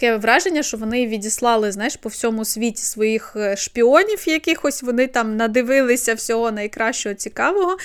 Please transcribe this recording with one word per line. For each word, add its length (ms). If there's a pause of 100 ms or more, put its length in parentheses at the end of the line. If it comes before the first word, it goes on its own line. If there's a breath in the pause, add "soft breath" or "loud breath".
Таке 140
враження, 460
що 140
вони 300
відіслали, 640
знаєш, 240
по 140
всьому 360
світі 380
своїх, 520
е, 200
шпіонів 760
якихось, 540
вони 240
там 300
надивилися 760
всього 380
найкращого, 640
цікавого 680